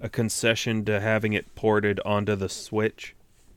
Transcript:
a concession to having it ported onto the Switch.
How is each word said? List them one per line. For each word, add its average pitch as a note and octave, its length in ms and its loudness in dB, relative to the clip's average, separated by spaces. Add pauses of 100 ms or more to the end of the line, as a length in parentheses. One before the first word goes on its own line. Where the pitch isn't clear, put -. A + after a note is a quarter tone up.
a A#2 80 -6
concession A2 800 0
to G#2+ 120 2
having G#2+ 360 0
it - 200 -4
ported G#2 500 2
onto G#2 300 0
the F#2+ 140 -2
Switch. - 680 -4 (420)